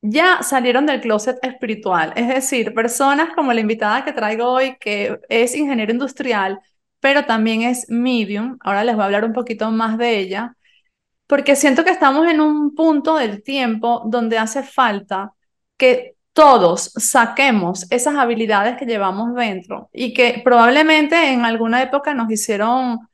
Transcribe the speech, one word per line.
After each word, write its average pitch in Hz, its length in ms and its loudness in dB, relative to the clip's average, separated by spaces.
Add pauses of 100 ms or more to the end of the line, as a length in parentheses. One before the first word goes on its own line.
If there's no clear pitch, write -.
ya 302 420 2
salieron 254 420 2
del 285 140 0
closet 226 420 -2
espiritual. 214 760 -4
Es 240 100 -2
decir, 254 460 -2
personas 277 600 0
como 277 200 0
la 226 80 0
invitada 220 420 -2
que 302 80 -6
traigo 226 400 -2
hoy, 262 260 0
que 208 520 -6
es 240 260 0
ingeniero 247 380 -2
industrial, 233 680 -4 (400)
pero 277 240 2
también 226 380 0
es 247 280 -4
medium. 233 720 -4
Ahora 202 240 -2
les 233 120 0
voy 214 80 0
a - 20 0
hablar 202 180 0
un 226 80 -2
poquito 220 400 -4
más 220 260 -2
de 233 220 0
ella, 196 380 -8 (680)
porque 277 280 4
siento 277 300 2
que 370 60 2
estamos 320 360 4
en 311 140 2
un 302 340 0
punto 320 400 2
del 214 260 -4
tiempo 240 640 -2
donde 226 320 -2
hace 220 260 -4
falta 202 680 -2 (460)
que - 400 2 (200)
todos 226 580 6
saquemos 226 960 0
esas 247 260 -2
habilidades 226 640 0
que 277 80 -10
llevamos 214 480 -4
dentro 214 580 -6
y - 220 -8
que 240 300 2
probablemente 294 880 4
en 240 120 0
alguna 226 360 0
época 285 320 -2
nos 233 160 -4
hicieron 226 680 -2 (140)